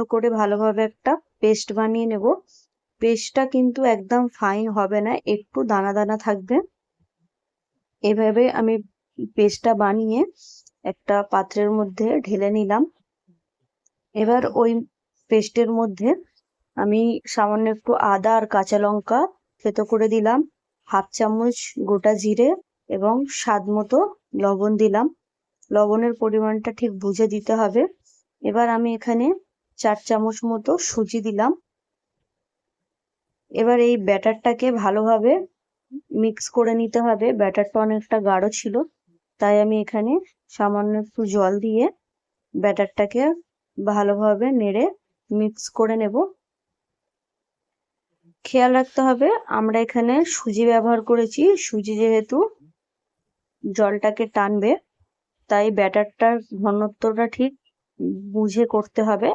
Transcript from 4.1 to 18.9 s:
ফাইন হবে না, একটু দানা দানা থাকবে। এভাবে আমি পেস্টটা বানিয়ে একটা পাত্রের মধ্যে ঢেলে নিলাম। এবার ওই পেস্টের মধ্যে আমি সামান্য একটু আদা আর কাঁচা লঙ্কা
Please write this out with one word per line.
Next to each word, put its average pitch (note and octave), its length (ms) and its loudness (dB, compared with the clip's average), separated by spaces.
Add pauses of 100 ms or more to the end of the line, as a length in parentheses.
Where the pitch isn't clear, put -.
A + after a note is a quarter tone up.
ফাইন G#3+ 420 -2
হবে G#3 320 -2
না, A3 120 -2 (140)
একটু G#3 360 -4
দানা G3+ 300 0
দানা G#3 240 -2
থাকবে। G3+ 380 -4 (1500)
এভাবে G#3+ 480 2
আমি A3+ 240 0 (580)
পেস্টটা G#3+ 400 2
বানিয়ে A3 460 0 (640)
একটা - 400 -4
পাত্রের G3+ 480 -2
মধ্যে G#3+ 360 -2 (140)
ঢেলে G3 300 -2
নিলাম। G#3+ 320 0 (1300)
এবার A3 260 2 (140)
ওই A#3 160 2 (600)
পেস্টের A3 400 2
মধ্যে A3+ 380 -2 (680)
আমি G#3 240 2 (240)
সামান্য G#3+ 440 0
একটু G#3+ 220 -4 (140)
আদা G3 300 2
আর A3 120 2
কাঁচা G3+ 320 0
লঙ্কা G#3 400 0 (460)